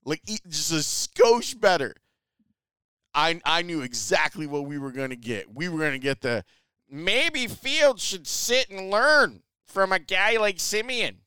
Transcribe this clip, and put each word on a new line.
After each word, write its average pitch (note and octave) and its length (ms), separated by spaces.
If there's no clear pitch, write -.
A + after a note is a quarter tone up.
Like, D#3 220
e-, G#3+ 220
just D3+ 240
a E3 40
skosh A#3 840
better. F3 340
I, E3 300
I D#3+ 180
knew E3+ 200
exactly D3 680
what C#3+ 180
we C#3+ 140
were C#3 120
gonna C3 240
get. A#2 380
We D3+ 140
were E3 120
gonna C#3+ 200
get C3+ 220
the, A#2+ 220
"Maybe A#3 580
Fields C4+ 560
should F3+ 220
sit - 440
and F#3+ 200
learn A3 520
from F#3+ 260
a F#3+ 80
guy F#3+ 380
like G#3 220
Siemian." G#3+ 680